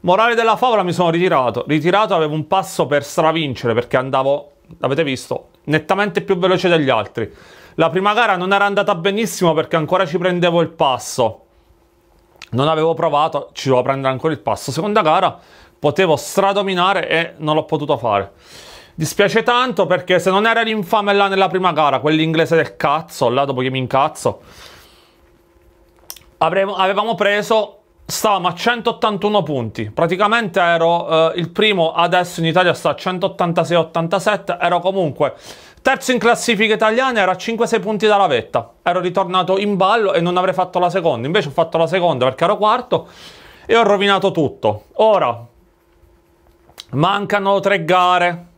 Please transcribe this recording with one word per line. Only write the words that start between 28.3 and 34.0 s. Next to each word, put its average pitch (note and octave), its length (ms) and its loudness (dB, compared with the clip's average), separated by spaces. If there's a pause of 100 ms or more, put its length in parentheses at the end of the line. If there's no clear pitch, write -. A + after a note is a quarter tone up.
a E3+ 60 -4
centottantuno G#3 880 -2
punti. A#2+ 480 -6
Praticamente G3 720 0
ero, E3 720 2
eh, F3 40 -6
il E3+ 120 -4
primo, F#3 420 0
adesso F3 480 0
in E3 60 0
Italia E3+ 260 2
sta - 160 -2
a D3 60 0
centottantasei F3 840 -2
ottantasette, E3+ 840 -2